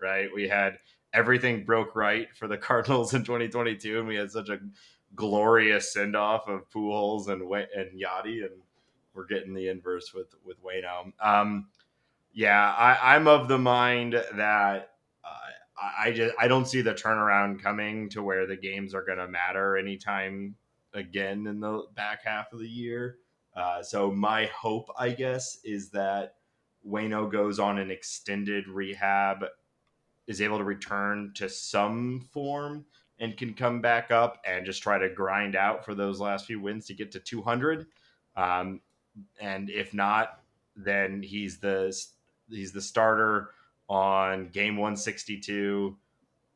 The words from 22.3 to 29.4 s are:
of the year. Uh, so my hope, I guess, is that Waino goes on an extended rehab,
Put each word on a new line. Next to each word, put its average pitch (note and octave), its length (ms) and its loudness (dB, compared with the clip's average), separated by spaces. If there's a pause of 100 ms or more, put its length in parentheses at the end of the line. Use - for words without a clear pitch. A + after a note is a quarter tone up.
of A#2 80 -16
the A2+ 80 -10
year. A#2+ 500 -8 (380)
Uh, F2+ 260 -4
so G2+ 300 0
my G#2+ 340 2
hope, A2 400 -4 (100)
I B2 140 -2
guess, B2+ 540 -4
is G2+ 260 -6
that G2 440 -2 (540)
Waino G#2+ 420 -2
goes G#2 280 2
on G2+ 200 2
an F#2+ 120 -4
extended G2+ 760 -6
rehab, G2 760 -2 (840)